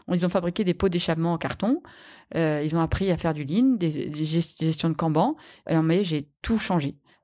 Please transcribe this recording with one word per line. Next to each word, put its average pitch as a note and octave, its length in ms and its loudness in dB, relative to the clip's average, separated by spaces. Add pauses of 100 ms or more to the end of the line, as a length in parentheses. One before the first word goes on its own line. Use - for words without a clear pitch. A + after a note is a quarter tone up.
(140)
Ils F3 140 2
ont - 20 2
fabriqué F3 340 0
des F3+ 120 2
pots G3 140 2
d'échappement E3+ 440 0
en E3 60 -2
carton. G#3+ 420 -2 (540)
Euh, D#3 280 0
ils D#3 120 -2
ont E3+ 40 2
appris E3 320 0
à E3 60 2
faire D#3+ 160 -2
du D3+ 120 -6
lean, A#3 320 2
des, D#3+ 320 -2
des D3+ 160 -4
gest-, E3 380 -2
gestions D#3+ 260 0
de D#3+ 60 2
Kanban. E3 400 2 (320)
Et - 80 0
en D#3+ 60 4
mai, E3 220 2
j'ai D#3 260 -4 (140)
tout A3+ 160 0
changé. D3+ 360 -2 (280)